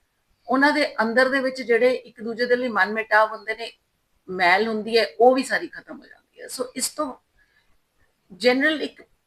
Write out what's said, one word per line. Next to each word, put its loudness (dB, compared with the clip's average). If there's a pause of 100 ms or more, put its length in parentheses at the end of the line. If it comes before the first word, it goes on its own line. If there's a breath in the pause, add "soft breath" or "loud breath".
(480)
ਉਹਨਾਂ 2
ਦੇ -2
ਅੰਦਰ 2
ਦੇ 0
ਵਿੱਚ -4
ਜਿਹੜੇ 2
ਇੱਕ -10
ਦੂਜੇ -4
ਦੇ 2
ਲਈ -4
ਮਨਮਿਟਾਵ 0
ਹੁੰਦੇ -10
ਨੇ, -12 (560)
ਮੈਲ 2
ਹੁੰਦੀ -2
ਹੈ, 2 (140)
ਉਹ 8
ਵੀ 0
ਸਾਰੀ -4
ਖਤਮ -18
ਹੋ -20
ਜਾਂਦੀ -20
ਹੈ। -16
ਸੋ -10
ਇਸ -6
ਤੋਂ -8 (1200)
ਜਨਰਲ 0
ਇੱਕ -12 (240)